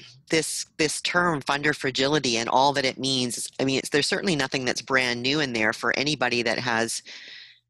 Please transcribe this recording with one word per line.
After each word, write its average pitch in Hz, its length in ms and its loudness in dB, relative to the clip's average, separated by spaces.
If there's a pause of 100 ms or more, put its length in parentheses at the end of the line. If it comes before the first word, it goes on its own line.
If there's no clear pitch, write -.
(300)
this, - 380 -2 (100)
this 151 240 -2
term 175 400 0
funder 147 340 0
fragility 131 600 0
and 117 100 -2
all 139 260 4
that 135 120 0
it 127 140 -2
means, 123 500 -2 (100)
I 131 60 0
mean, 135 140 2
it's, - 100 -4
there's 143 160 2
certainly 190 300 0
nothing 135 280 0
that's - 200 -2
brand 123 400 0
new 139 160 2
in 135 140 0
there 110 200 2
for - 240 -2
anybody 123 460 0
that 113 160 0
has, 117 420 -2 (680)